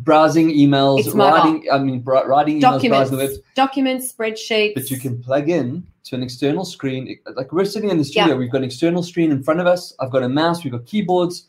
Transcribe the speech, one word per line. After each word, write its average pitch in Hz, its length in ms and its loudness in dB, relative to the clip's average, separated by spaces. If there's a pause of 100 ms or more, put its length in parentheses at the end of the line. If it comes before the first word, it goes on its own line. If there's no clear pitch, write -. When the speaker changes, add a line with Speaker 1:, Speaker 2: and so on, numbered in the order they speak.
Speaker 1:
Browsing 156 460 4
emails, 139 500 4
Speaker 2:
It's - 140 -2
mobile. 202 240 6
Speaker 1:
writing, 160 340 2
I 139 80 4
mean, 131 220 -2
bri-, 131 240 2
writing 147 340 2
emails, 139 300 2
browsing 135 280 2
the 135 100 0
Speaker 2:
Documents. 135 100 -6
Speaker 1:
web. - 60 -20 (120)
Speaker 2:
Documents, 262 580 -2
spreadsheets. 220 600 -2
Speaker 1:
But - 180 -6
you 135 80 -4
can 120 240 -8
plug 147 260 -2
in 160 380 -2 (160)
to - 120 -10
an 127 80 -4
external 147 420 -2
screen. 131 520 -8 (160)
Like, 135 200 -8
we're 185 100 2
sitting 202 260 -4
in 175 80 0
the 151 60 2
studio, 175 300 0
Speaker 2:
Yeah. 127 60 -2
Speaker 1:
we've 120 120 -4
got 135 60 0
an 127 80 -2
external 170 380 -2
screen 165 280 -2
in 139 100 0
front 156 200 0
of 175 60 0
us. 180 340 -2
I've 127 100 -6
got 127 120 0
a 123 60 -2
mouse, 165 360 0
we've 123 80 -8
got 120 120 -8
keyboards. 180 640 -2